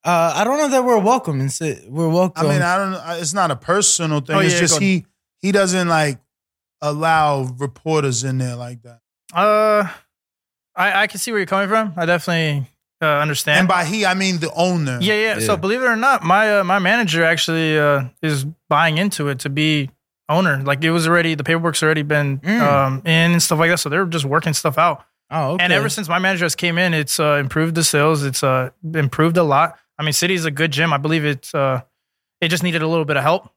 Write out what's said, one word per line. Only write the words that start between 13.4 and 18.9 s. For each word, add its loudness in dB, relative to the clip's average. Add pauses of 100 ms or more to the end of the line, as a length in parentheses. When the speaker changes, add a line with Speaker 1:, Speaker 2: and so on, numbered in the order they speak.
Speaker 2:
And 2
by 2
he, -2
I 2
mean -2
the -4
owner. 0
Speaker 3:
Yeah, 0
yeah. 0
So 0
Speaker 1:
Yeah. -2
Speaker 3:
believe -2
it 0
or 2
not, 2
my, 4
uh, 0
my 0
manager 2
actually, 0
uh, 2 (180)
is -2 (240)
buying 2